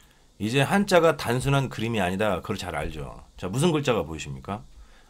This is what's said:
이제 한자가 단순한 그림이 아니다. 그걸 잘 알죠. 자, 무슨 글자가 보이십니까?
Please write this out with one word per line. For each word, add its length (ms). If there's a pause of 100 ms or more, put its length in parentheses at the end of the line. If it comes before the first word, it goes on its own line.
(380)
이제 220
한자가 560
단순한 520
그림이 320
아니다. 420
그걸 140
잘 200
알죠. 480 (120)
자, 120
무슨 240
글자가 300
보이십니까? 600 (480)